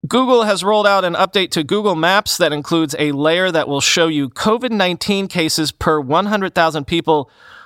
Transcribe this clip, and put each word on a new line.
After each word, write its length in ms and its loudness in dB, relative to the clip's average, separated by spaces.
Google 380 2
has 180 0
rolled 240 2
out 180 4
an 100 -2
update 360 0
to 140 -2
Google 320 0
Maps 400 0
that 160 2
includes 480 -2
a 100 0
layer 400 0
that 160 0
will 140 -2
show 260 2
you 240 -2
covid 400 -2
nineteen 560 -2
cases 460 -2
per 280 0
one 260 0
hundred 280 -2
thousand 300 0
people 440 0